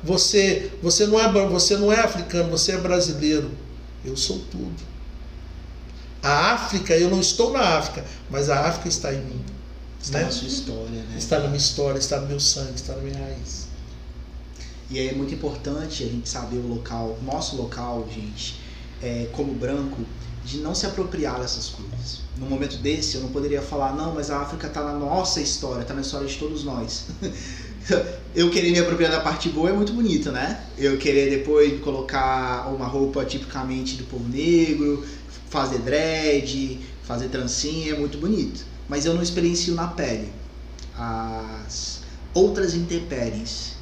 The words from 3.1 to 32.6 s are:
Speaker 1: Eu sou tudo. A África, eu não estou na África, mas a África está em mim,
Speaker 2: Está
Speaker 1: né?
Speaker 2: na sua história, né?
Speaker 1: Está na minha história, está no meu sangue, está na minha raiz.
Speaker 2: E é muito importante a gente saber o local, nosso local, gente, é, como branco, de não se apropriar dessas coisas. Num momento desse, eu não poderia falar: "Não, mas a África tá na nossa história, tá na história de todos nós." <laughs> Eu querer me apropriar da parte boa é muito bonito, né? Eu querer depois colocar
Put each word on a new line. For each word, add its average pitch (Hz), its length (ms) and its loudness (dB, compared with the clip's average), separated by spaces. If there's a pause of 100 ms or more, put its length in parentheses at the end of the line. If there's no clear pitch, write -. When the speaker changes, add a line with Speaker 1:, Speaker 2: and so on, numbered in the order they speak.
Speaker 1:
Eu 131 120 -6
sou - 200 0 (140)
tudo. - 240 -6 (1500)
A 147 320 6
África, 185 420 2
eu 175 140 8
não 190 120 4
estou - 320 4
na 277 80 4 (160)
África, - 280 -2 (240)
mas 143 200 0
a 139 180 4
África 170 220 -2
está - 240 -2
em 139 80 -4
mim, 127 200 -6 (580)
Speaker 2:
Está 139 200 -2
Speaker 1:
né? 170 60 4
Speaker 2:
na 170 60 -2
sua - 180 -4
história, 113 420 -4
né? 113 260 -8
Speaker 1:
Está - 220 2
na 143 60 0
minha 143 120 0
história, 143 400 2
está 135 220 0
no 139 80 -4
meu 139 120 -2
sangue, 135 360 0
está 127 180 -6
na 135 80 -6
minha 139 160 -6
raiz. 135 500 -8 (1200)
Speaker 2:
E 131 80 -2
é 131 140 0
muito 139 200 -2
importante 143 720 -4
a 117 40 -2
gente 117 220 -4
saber 120 280 -4
o 123 100 -4
local, 117 560 -4
nosso 143 320 -4
local, 120 580 -4
gente, 107 460 -8 (420)
é, 120 300 -4
como 135 220 -2
branco, 135 480 -2 (420)
de 127 140 -6
não 156 180 -4
se - 100 0
apropriar 175 540 -2
dessas 120 300 -4
coisas. - 520 -8 (160)
Num 131 100 -6
momento 135 300 -2
desse, 147 380 0
eu 131 60 -4
não 127 80 -4
poderia 143 320 0
falar: 139 340 0
"Não, 160 180 -2
mas 151 160 -4
a 143 120 0
África 156 260 -6
tá 151 160 -4
na 147 100 -4
nossa 160 480 0
história, 127 440 -2
tá 131 80 -6
na 139 80 -4
história 139 260 -4
de 135 100 -4
todos 151 260 -4
nós." 120 420 -4 (160)
<laughs> - 1120 -2
Eu 170 160 6
querer 175 200 6
me 175 60 6
apropriar 165 320 6
da 156 120 2
parte 160 280 0
boa 156 200 2
é 196 40 4
muito 208 200 2
bonito, 180 380 4
né? 139 320 -2 (140)
Eu 139 220 4
querer 139 320 6
depois 143 500 6
colocar 131 920 0